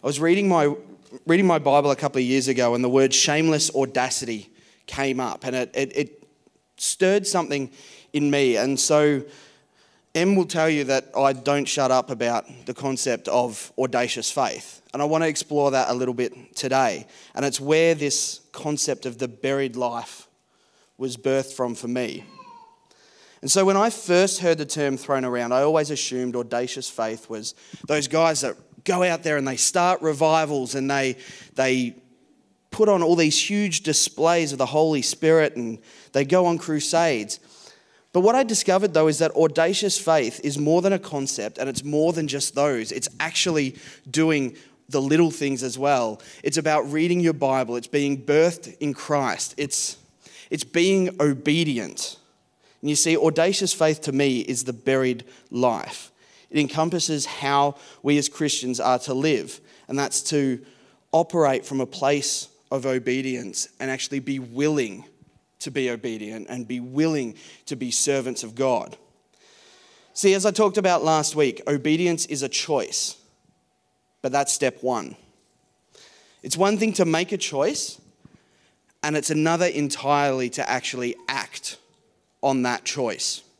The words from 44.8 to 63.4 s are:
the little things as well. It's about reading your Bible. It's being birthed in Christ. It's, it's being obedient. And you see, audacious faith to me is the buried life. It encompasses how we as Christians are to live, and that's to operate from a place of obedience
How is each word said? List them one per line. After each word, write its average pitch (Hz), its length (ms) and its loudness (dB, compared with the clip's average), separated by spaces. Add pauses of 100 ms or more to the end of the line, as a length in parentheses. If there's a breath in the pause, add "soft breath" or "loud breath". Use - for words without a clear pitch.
the 139 140 -2
little 156 300 4
things 135 320 -4
as 123 140 -8
well. 127 440 0 (220 loud breath)
It's 147 140 -2
about 151 340 0
reading 170 280 0
your 165 140 2
Bible. 131 440 0
It's 117 100 -8
being 139 340 -2
birthed 151 560 0
in 147 160 -4
Christ. 135 640 -4
It's, - 400 -6 (520 loud breath)
it's - 140 -6
being 185 560 2
obedient. 147 1000 0 (640 soft breath)
And 143 80 -4
you 151 60 0
see, 160 220 2
audacious 165 560 2
faith 156 280 2
to 151 100 -4
me 135 300 2
is 123 240 -4
the 127 80 -6
buried 127 500 0 (260 loud breath)
life. 120 600 -2 (400 soft breath)
It 151 80 0
encompasses 156 680 0
how 139 500 0 (280 loud breath)
we 147 160 4
as 139 100 -2
Christians 127 500 -4
are 127 200 2
to 135 160 -6
live, 135 440 0 (280 soft breath)
and 135 100 -4
that's - 260 -2
to 135 400 0 (480 loud breath)
operate 160 540 2
from 135 160 -4
a 123 60 -4
place - 640 -2 (200)
of 135 160 -4
obedience 127 840 -4 (100)